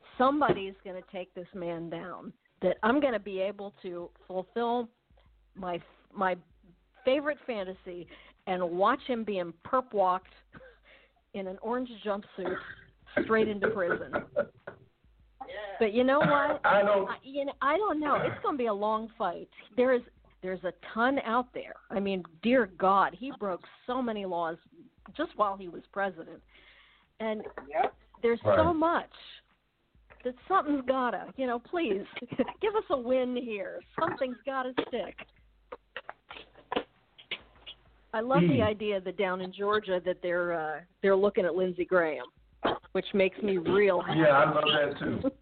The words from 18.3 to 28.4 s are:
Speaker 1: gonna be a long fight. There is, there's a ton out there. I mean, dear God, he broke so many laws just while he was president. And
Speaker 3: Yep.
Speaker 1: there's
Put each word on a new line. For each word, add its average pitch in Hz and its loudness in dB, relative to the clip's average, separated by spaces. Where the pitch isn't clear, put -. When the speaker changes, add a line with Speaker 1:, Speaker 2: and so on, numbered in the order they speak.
Speaker 1:
gonna 359 0
be 240 0
a 214 0
long 214 -2
fight. 175 -6
There 254 4
is, 247 2
there's 185 -6
a 180 -2
ton 254 2
out 247 0
there. - -10
I 220 -2
mean, 196 -2
dear 233 4
God, 185 4
he 269 -10
broke 190 -4
so 247 -2
many 214 -4
laws 170 -4
just 320 -4
while 196 0
he 190 -12
was 165 -12
president. 170 -6
And 220 -4
Speaker 3:
Yep. 311 -2
Speaker 1:
there's 233 2